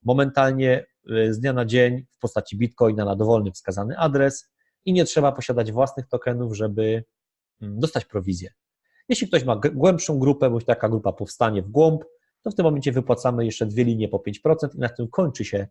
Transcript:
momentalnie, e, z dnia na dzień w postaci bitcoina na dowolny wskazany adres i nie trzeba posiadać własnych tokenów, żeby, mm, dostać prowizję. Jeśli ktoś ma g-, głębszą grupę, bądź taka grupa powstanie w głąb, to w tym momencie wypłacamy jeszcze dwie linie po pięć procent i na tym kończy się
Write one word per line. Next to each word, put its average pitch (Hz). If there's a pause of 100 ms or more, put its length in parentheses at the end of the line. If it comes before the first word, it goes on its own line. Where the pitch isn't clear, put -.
momentalnie, 131 (240)
e, 110
z 107
dnia 131
na 123
dzień 123 (120)
w -
postaci -
bitcoina 110
na 98
dowolny 107
wskazany 98
adres 139 (360)
i 190
nie 175
trzeba 143
posiadać 120
własnych 131
tokenów, 120
żeby, 110 (580)
mm, 104
dostać 127
prowizję. 92 (600)
Jeśli 240
ktoś 147
ma 123
g-, 107
głębszą 156
grupę, 139
bądź 117
taka 117
grupa 104
powstanie 107
w 95
głąb, 156 (400)
to 220
w 208
tym 185
momencie 143
wypłacamy 120
jeszcze 113
dwie 107
linie 110
po 101
pięć 104
procent 156
i -
na 123
tym 117
kończy 131
się 98